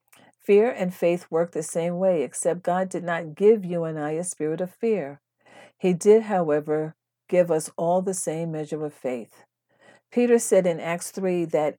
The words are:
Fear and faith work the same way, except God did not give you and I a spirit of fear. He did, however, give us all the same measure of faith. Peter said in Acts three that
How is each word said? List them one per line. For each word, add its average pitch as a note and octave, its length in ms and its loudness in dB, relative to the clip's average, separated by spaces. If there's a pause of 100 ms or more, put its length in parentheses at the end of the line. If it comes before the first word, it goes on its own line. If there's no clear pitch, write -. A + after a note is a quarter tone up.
(400)
Fear G#3 320 4
and F#3 220 -4
faith F3 360 -2
work E3+ 220 0
the D#3+ 120 -6
same F3 360 -4
way, F#3 220 2
except - 420 -4
God F#3 260 -2
did F#3+ 140 -6
not E3+ 320 -6
give G#3 300 4
you E3+ 180 -4
and D#3+ 160 -6
I D3 120 -4
a D#3+ 120 -4
spirit D#3+ 380 -6
of F3+ 100 -6
fear. E3+ 480 -4 (580)
He F#3 160 2
did, G#3 300 6
however, D#3 720 -2 (320)
give F3+ 220 2
us D#3 260 -2
all F3 260 0
the F#3+ 120 -4
same E3 380 -6
measure D#3 340 -8
of D3 80 -10
faith. - 500 -10 (680)
Peter A#3+ 260 4
said F#3+ 300 2
in E3 120 -2
Acts F3 320 -6
three F#3 340 -2
that D3+ 340 0